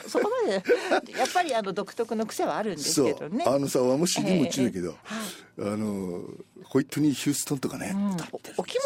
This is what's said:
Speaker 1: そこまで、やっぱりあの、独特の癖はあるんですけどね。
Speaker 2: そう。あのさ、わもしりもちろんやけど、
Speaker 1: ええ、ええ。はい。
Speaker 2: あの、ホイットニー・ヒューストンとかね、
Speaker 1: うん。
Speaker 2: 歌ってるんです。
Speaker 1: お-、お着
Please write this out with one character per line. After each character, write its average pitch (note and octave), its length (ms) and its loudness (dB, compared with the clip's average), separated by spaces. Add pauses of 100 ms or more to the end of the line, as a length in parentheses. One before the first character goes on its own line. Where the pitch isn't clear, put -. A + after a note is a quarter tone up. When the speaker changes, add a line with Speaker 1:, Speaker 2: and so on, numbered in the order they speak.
Speaker 1:
そ - 120 0
こ G#4 100 2 (160)
ま - 20 2
で、 F4 720 2
や B3 80 4
っ C4 80 -4
ぱ F4+ 100 4
り D4+ 100 0
あ A3+ 80 2
の、 G3 120 -4
独 G3+ 180 -4
特 A#3 240 -4
の A3 100 0
癖 E4 200 -2
は D#3+ 120 0
あ G3 60 -2
る G#3+ 100 -2
ん - 40 -4
で D3 40 -8
す D3 220 4
け - 100 4
ど C#3+ 140 -6
ね。 A3 160 -2
Speaker 2:
そ B2 80 4
う。 C3+ 40 4
あ C#3+ 40 4
の C#3 80 0
さ、 C3+ 140 2
わ B2+ 160 4
も E3 80 4
し - 160 0
り F#3+ 180 4
も C3+ 100 4
ち C3+ 100 -2
ろ C3 60 4
ん - 20 2
や G2+ 60 -2
け F#2 80 -4
ど、 F2 80 -2
Speaker 1:
え D#2 40 -8
え、 - 20 -14 (640)
え - 20 -8
え。 - 20 -6
は G#2 80 -2
い。 - 20 -2
Speaker 2:
あ G#2+ 40 -2
の、 G2 460 -4 (400)
ホ - 160 2
イ - 40 4
ッ - 40 -4
ト - 140 -4
ニ D3+ 80 6
ー・ C#3 40 4
ヒ - 160 0
ュ C#3+ 40 2
ー - 20 0
ス - 100 -4
ト D3 100 -2
ン C3+ 40 -6
と - 100 -2
か D#3+ 80 -6
ね、 G2 160 -6
Speaker 1:
う - 40 0
ん。 G3+ 160 0
Speaker 2:
歌 F3 100 -4
っ - 40 -10
て - 60 -12
る - 60 -10
ん - 40 -12
で - 100 -16
す。 - 60 -18
Speaker 1:
お-、 - 20 -2
お F3+ 40 -6
着 - 200 -4